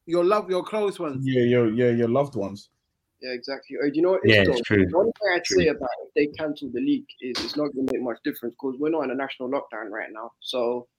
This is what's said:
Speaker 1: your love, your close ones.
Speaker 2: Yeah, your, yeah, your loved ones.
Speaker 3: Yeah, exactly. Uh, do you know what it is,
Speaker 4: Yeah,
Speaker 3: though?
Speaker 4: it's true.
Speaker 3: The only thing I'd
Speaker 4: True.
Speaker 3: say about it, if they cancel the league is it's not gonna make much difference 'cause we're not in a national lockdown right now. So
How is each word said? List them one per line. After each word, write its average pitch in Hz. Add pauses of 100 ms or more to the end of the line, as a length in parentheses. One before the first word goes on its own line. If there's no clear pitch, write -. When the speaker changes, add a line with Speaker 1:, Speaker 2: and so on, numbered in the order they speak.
Speaker 1:
your 170
love, 196
your 180
close 208
ones. 139
Speaker 2:
Yeah, 127
your, 120
yeah, 120
your 117
loved 131
ones. 101 (520)
Speaker 3:
Yeah, 127
exactly. 135
Uh, 147
do 143
you 160
know 180
what 190
it -
is, 107
Speaker 4:
Yeah, 101
Speaker 3:
though? 85
Speaker 4:
it's 82
true. 101
Speaker 3:
The 165
only 220 (100)
thing 202
I'd 175
Speaker 4:
True. 190
Speaker 3:
say 165
about 135 (120)
it, -
if -
they 147 (140)
cancel 147
the 120
league 139 (160)
is 123
it's 120
not 147
gonna 131
make 120
much 120
difference 120
'cause 131
we're 151
not 160
in 127
a 123
national 131
lockdown 113
right 107
now. 110
So 120 (120)